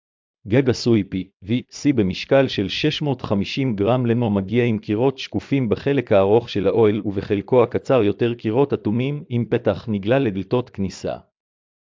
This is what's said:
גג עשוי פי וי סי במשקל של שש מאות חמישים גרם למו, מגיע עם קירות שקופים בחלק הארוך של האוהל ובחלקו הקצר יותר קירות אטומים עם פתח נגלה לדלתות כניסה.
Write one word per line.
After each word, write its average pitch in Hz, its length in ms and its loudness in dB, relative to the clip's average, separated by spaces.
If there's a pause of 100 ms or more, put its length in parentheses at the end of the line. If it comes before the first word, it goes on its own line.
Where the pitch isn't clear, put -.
(460)
גג 131 240 2
עשוי 113 340 2
פי 92 240 -8 (140)
וי 113 280 -2
סי - 220 0
במשקל 123 560 0
של 101 200 -4
שש - 340 -4
מאות 143 200 -4
חמישים 110 540 -2
גרם 117 300 0
למו, 117 240 0
מגיע 101 340 0
עם 110 140 0
קירות 117 400 0
שקופים 127 500 -4
בחלק 131 440 -2
הארוך 104 360 4
של 95 180 -2
האוהל 104 380 2
ובחלקו 101 580 0
הקצר 113 400 0
יותר 117 320 0
קירות 120 380 0
אטומים 127 560 -2
עם 120 160 -2
פתח 113 440 -2
נגלה 104 300 0
לדלתות 120 520 -2
כניסה. 90 460 -6 (760)